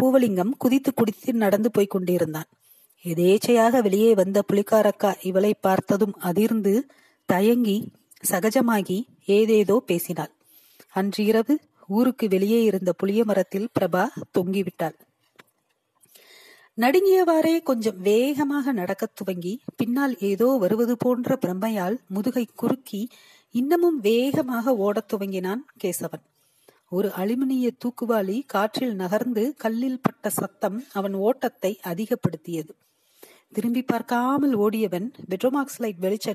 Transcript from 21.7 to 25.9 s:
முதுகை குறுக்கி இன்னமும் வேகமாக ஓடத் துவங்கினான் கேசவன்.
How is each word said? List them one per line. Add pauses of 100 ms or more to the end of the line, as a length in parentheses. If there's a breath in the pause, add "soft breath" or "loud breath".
முதுகை
குறுக்கி (420 soft breath)
இன்னமும்
வேகமாக
ஓடத்
துவங்கினான் (200)
கேசவன். (640 soft breath)